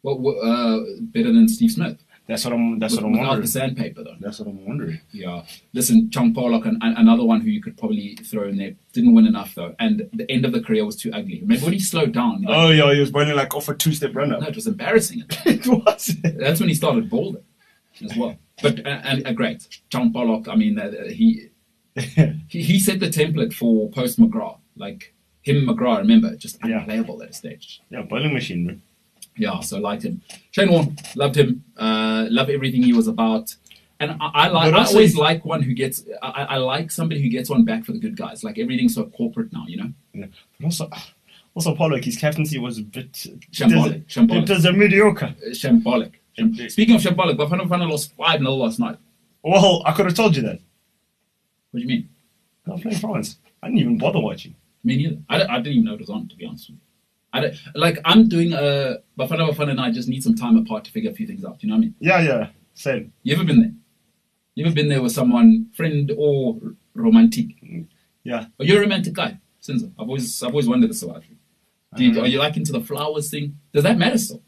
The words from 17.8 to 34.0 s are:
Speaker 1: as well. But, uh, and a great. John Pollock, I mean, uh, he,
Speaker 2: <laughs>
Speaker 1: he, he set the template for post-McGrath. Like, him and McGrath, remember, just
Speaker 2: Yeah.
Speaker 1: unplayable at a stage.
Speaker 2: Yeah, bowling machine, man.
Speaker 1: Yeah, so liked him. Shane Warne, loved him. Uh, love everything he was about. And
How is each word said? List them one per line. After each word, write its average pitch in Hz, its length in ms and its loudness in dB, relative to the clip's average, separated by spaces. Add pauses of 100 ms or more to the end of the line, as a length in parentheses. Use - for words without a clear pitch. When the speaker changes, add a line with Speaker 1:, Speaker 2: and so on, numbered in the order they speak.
Speaker 1:
as 107 140 -10
well. 117 200 -6 (240)
But, 120 240 0
uh, 143 40 -6 (160)
and 135 200 -2
a 123 80 -4
great. - 320 -6 (240)
John 120 220 0
Pollock, 113 380 -2
I - 60 -4
mean, 107 220 2
uh, - 140 -8 (160)
he, - 400 2 (240)
Speaker 2:
<laughs> - 240 -20
Speaker 1:
he, 156 680 0
he 190 180 2
set 190 200 0
the 180 100 -2
template 156 440 -2
for 110 360 0
post-McGrath. 113 680 0 (160)
Like, 98 380 -14 (300)
him 143 140 2
and 131 120 2
McGrath, 113 300 0
remember, 110 360 4
just - 300 -18
Speaker 2:
Yeah. 113 160 -2
Speaker 1:
unplayable 110 420 -8
at - 60 -20
a - 40 -20
stage. - 560 -18
Speaker 2:
Yeah, 123 120 -12
bowling 143 320 -4
machine, 87 320 -6
man. - 160 -10 (580)
Speaker 1:
Yeah, 98 200 -4
so - 180 -10
liked 104 260 -6
him. - 200 -10 (260)
Shane 190 220 2
Warne, 160 240 2 (200)
loved 143 220 -2
him. 127 260 2 (140)
Uh, 110 540 -2
love 127 180 0
everything 135 320 0
he 123 100 6
was 113 160 4
about. 113 480 -2 (440)
And 151 200 -6